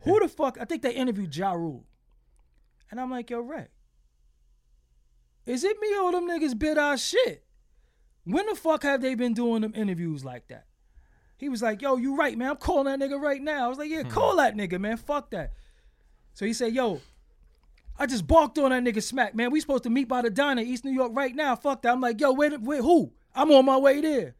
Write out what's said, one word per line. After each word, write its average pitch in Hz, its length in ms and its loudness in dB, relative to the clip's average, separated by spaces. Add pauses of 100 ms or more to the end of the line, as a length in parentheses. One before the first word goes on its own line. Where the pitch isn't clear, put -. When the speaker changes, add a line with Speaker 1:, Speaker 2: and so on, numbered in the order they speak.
Speaker 1:
Who 403 180 4
the 370 80 2
fuck? 262 320 -4
I 233 60 -8
think 320 160 -6
they 247 100 -2
interviewed 214 420 -4
Ja 185 180 -4
Rule. 165 340 -8 (1040)
And 233 100 -12
I'm 254 100 -8
like, 247 200 -8
"Yo, 240 100 -6
Ray, 247 280 -12 (1800)
is 247 180 -4
it 415 160 0
me 427 80 -2 (100)
or 370 140 2
them 349 160 -2
niggas 302 300 -2
bit 302 200 0
our 294 180 0
shit? 254 480 -2 (800)
When 302 220 -2
the 427 80 -2
fuck 320 300 -2
have 277 160 0
they 262 140 -2
been 240 200 -2
doing 226 280 0
them 220 120 -4
interviews 170 500 -4
like 123 240 -16
that?" 113 180 -20 (680)
He 285 120 -8
was 240 140 -4
like, 214 200 -2
"Yo, 269 140 2
you 269 200 -2
right, 277 220 2
man. 254 120 -2
I'm 294 60 -2
calling 294 280 2
that 277 160 -2
nigga 277 200 -2
right 285 220 -2
now." 285 220 -2
I 240 40 0
was 262 100 -6
like, 302 120 -6
"Yeah, 320 120 -4
Speaker 2:
Hmm. 170 80 -8
Speaker 1:
call 403 260 2
that 254 180 4
nigga, 185 240 -6
man. 208 180 -4
Fuck 285 340 -6
that." 165 240 -8 (800)
So - 120 -10
he 226 60 -2
said, 226 220 -2
"Yo, 220 260 0 (1000)
I 285 80 -2
just 226 200 -2
balked 311 320 4
on 269 120 4
that 254 120 0
nigga 220 200 -2
Smack, 226 320 -4
man. 240 160 0
We 302 100 0
supposed 269 240 -2
to 240 60 -4
meet 247 180 0
by 254 140 0
the 233 80 0
diner, 262 320 0
East 247 220 -6
New 277 80 -4
York, 254 220 0
right 269 200 -2
now. 277 220 -2
Fuck 277 260 -4
that." 240 100 2
I'm 254 80 0
like, 233 200 -2
"Yo, 277 120 4
wait, 294 280 2
wait, 269 200 -4
who? 247 320 4 (220)
I'm - 160 4
on 269 140 10
my 269 140 4
way 277 220 6
there." 262 400 -2